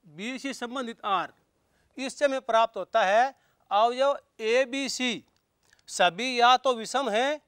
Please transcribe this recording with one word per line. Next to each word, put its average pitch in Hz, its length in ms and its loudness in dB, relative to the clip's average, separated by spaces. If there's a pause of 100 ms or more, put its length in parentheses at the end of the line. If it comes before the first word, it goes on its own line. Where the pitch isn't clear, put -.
बी 208 320 -10
सी 269 160 -8
संबंधित 240 520 -10
आर, 180 260 -2 (640)
इससे 262 260 -4
हमें 269 180 0
प्राप्त 226 340 0
होता 202 280 0
है 233 300 2 (360)
अवयव 247 480 2 (220)
ए 233 240 2
बी 269 260 -4
सी 240 340 -4 (640)
सभी 185 440 0
या 247 260 6
तो 254 160 0
विषम 233 360 -4
हैं 269 380 0